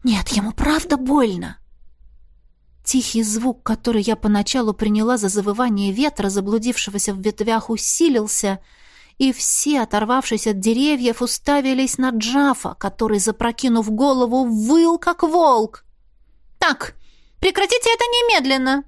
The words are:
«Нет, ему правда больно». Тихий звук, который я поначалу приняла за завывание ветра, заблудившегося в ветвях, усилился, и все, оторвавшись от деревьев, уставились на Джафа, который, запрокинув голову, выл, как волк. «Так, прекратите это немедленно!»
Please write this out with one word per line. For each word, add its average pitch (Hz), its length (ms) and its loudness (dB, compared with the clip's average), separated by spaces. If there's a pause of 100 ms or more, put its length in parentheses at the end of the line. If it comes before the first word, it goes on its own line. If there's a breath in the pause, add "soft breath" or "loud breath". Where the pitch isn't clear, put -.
«Нет, 208 260 0
ему 214 220 -2
правда 311 460 0
больно». 247 600 0 (1300)
Тихий 226 400 -2
звук, 220 400 -4
который 220 380 -2
я 220 140 0
поначалу 214 580 0
приняла 214 440 0
за 202 120 -2
завывание 202 640 -2
ветра, 220 380 -2
заблудившегося 202 840 -2
в 190 80 -8
ветвях, 220 480 -2
усилился, 214 920 0 (580 soft breath)
и 269 140 2
все, - 500 -2
оторвавшись 220 680 -2
от 202 120 0
деревьев, 247 600 0
уставились 262 760 0
на 262 120 0
Джафа, 240 640 0
который, 208 460 -2
запрокинув 226 720 0
голову, 254 540 2
выл, 294 520 4
как 349 240 -2
волк. 302 640 2 (720)
«Так, - 380 -2 (440)
прекратите 392 540 0
это 466 100 0
немедленно!» 277 840 0